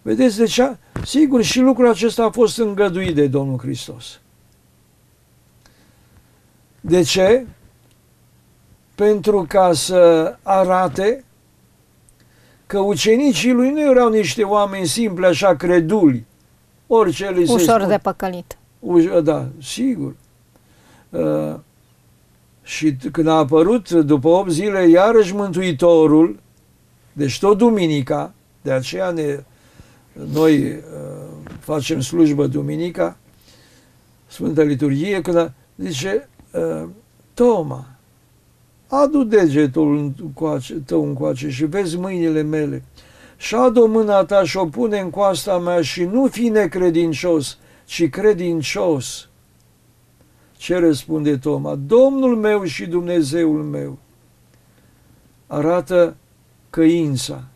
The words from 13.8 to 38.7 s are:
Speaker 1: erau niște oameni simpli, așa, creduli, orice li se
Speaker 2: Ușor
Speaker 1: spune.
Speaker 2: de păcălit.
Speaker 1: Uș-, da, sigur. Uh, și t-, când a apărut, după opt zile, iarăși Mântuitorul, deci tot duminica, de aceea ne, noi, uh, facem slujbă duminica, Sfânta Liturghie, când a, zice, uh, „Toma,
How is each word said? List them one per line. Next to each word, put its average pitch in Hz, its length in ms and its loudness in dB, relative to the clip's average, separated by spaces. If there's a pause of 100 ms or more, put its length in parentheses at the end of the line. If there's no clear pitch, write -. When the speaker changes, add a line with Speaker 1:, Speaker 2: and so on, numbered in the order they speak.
Speaker 1:
erau 247 280 4
niște 214 340 0
oameni 196 420 0
simpli, 185 400 -2
așa, 180 300 4
creduli, 165 680 2 (640)
orice 202 440 0
li 180 140 2
se 196 80 2
Speaker 2:
Ușor 226 260 4
Speaker 1:
spune. 196 80 0
Speaker 2:
de 196 100 2
păcălit. 185 600 -8 (220)
Speaker 1:
Uș-, 175 440 2
da, 147 240 -2 (140)
sigur. 175 540 -6 (960)
Uh, 156 460 -4 (1080)
și 156 320 -4
t-, - 160 -10
când 156 160 -2
a 160 60 2
apărut, 160 560 2
după 151 380 2
opt 180 240 2
zile, 190 360 0
iarăși 196 460 6
Mântuitorul, 170 1080 2 (720)
deci 139 260 -4
tot 196 180 2
duminica, 160 760 0 (280)
de 143 100 -6
aceea 165 400 -4
ne, 147 320 -6 (880)
noi, 151 340 2
uh, - 120 -10 (800)
facem 156 420 -4
slujbă 147 460 2
duminica, 156 720 -6 (1120)
Sfânta 160 340 -2
Liturghie, 147 600 0
când 170 160 -2
a, 165 160 0 (220)
zice, 190 540 -6 (220)
uh, 165 360 -6 (460)
„Toma, 165 520 -2 (1000)